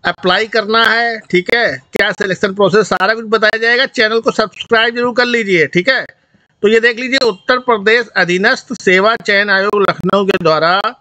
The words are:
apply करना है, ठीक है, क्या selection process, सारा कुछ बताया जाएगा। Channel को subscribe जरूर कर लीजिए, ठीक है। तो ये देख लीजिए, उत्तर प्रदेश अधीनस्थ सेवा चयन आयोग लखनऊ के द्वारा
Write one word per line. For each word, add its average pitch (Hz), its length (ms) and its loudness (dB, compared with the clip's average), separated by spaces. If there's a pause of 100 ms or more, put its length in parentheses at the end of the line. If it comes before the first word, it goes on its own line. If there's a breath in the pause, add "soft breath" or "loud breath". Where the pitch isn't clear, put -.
apply 185 440 -2
करना 220 380 0
है, 226 360 0
ठीक 180 320 -2
है, 202 220 0 (160)
क्या 202 200 0
selection 190 420 -4
process, 196 340 2
सारा 190 260 0
कुछ 226 140 -8
बताया 220 300 0
जाएगा। 240 300 2
Channel 226 320 0
को 226 120 0
subscribe 226 640 -2
जरूर 240 180 -2
कर 247 120 0
लीजिए, 196 420 0
ठीक 180 200 -2
है। 240 160 -2
तो - 640 -8
ये 226 120 4
देख 226 180 0
लीजिए, 254 220 -4
उत्तर 247 400 -2
प्रदेश 226 560 0
अधीनस्थ 185 580 -2
सेवा 196 440 2
चयन 208 320 -2
आयोग 202 320 0
लखनऊ 190 440 0
के 190 180 -2
द्वारा 160 360 2 (200)